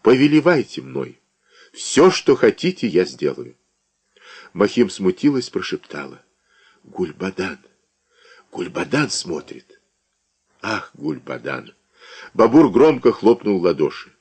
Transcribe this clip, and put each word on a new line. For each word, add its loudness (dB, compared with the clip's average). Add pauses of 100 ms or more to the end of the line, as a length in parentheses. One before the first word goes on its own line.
Повелевайте 2
мной. -12 (540)
Все, 2
что 0
хотите, -2
я 0
сделаю». -8 (960)
Махим 0
смутилась, -2
прошептала: -12 (640)
«Гульбадан, -8 (960)
Гульбадан -4
смотрит». -12 (800)
«Ах, -8
Гульбадан!» -10 (600)
Бабур 6
громко 4
хлопнул 0
в -4
ладоши. -2